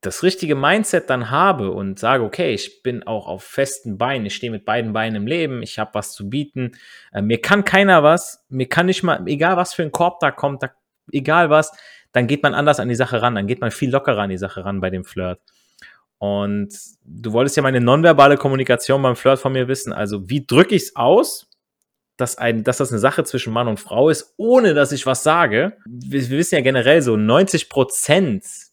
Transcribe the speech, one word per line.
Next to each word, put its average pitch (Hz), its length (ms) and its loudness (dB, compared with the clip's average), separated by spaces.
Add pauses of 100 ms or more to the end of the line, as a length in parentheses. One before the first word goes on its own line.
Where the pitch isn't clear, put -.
das - 220 -8
richtige 170 320 0
Mindset 170 540 0
dann 123 200 -2
habe 143 400 0
und 98 300 -6
sage, 123 240 0
„Okay, 135 300 -4
ich - 280 -10
bin 120 240 -6
auch 107 220 -8
auf 98 160 -10
festen 127 540 -6
Beinen, 123 280 -2
ich 101 100 -8
stehe 120 160 -8
mit 107 140 -10
beiden 110 280 -2
Beinen 110 240 -4
im 104 100 -4
Leben, 147 340 -4
ich - 160 -12
hab 107 160 -6
was 104 200 -6
zu 101 160 -12
bieten, 127 420 -6 (420)
äh, 101 80 -4
mir 110 200 0
kann 202 240 0
keiner 190 380 4
was, 160 460 0
mir 127 180 -4
kann 170 180 0
nicht 185 180 0
mal, 165 240 0
egal 160 300 0
was 175 160 -4
für 175 100 -4
ein 156 80 -6
Korb 170 300 -2
da 143 100 2
kommt, 139 320 -6
da, 131 80 -10 (400)
egal 151 380 0
was“, 151 220 4 (420)
dann 120 140 2
geht 143 160 -2
man 143 100 2
anders 147 260 2
an 123 80 -4
die 120 80 -2
Sache 120 260 -2
ran, 120 140 0
dann 101 120 -2
geht 120 120 -4
man 113 120 -2
viel 131 200 -4
lockerer 127 300 0
an 98 80 -2
die 95 80 -6
Sache 95 260 -8
ran 98 160 -6
bei 92 100 -2
dem 92 140 -8
Flirt. 90 380 -8 (760)
Und 101 560 -4 (300)
du 110 300 -10
wolltest 135 240 2
ja 147 60 0
meine 131 180 2
nonverbale 143 560 6
Kommunikation 135 640 0
beim 127 160 0
Flirt 135 220 2
von 135 120 -4
mir 127 160 -2
wissen, 131 240 -6
also 101 380 -6
wie 135 160 -4
drück 147 260 6
ich's - 240 -2
aus, 175 540 2 (680)
dass - 220 -4
ein, 117 260 0
dass 123 140 0
das 127 140 -2
eine 113 80 -2
Sache 135 260 2
zwischen 123 260 -6
Mann 120 160 -2
und 107 140 -4
Frau 123 260 2
ist, - 300 -2
ohne 226 360 4
dass 143 200 2
ich 135 120 -6
was 131 180 -2
sage. 156 520 2 (100)
Wir, 123 440 -6
wir 135 80 -2
wissen 175 180 -2
ja 147 60 2
generell 131 400 4
so, 120 160 2
neunzig 139 500 2
Prozent 139 760 0 (280)